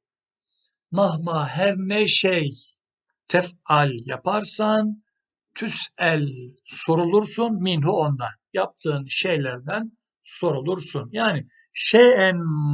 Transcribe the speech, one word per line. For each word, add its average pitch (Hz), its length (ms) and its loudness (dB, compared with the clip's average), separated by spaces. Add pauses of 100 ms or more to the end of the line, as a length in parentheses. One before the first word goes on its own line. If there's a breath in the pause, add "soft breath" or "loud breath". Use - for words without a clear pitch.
(920)
Mahma 165 580 0
her 185 280 0
ne 202 300 0
şey 175 440 2 (760)
tef'al 151 640 2 (140)
yaparsan 214 960 -2 (520)
tüs'el 165 720 -2 (360)
sorulursun 196 1000 0
minhu 175 300 2
ondan. 143 400 -2 (200)
Yaptığın 151 560 -4
şeylerden 151 880 -4 (240)
sorulursun. 147 920 -4
Yani 208 340 -2 (260 soft breath)
şeyen 208 640 4 (380)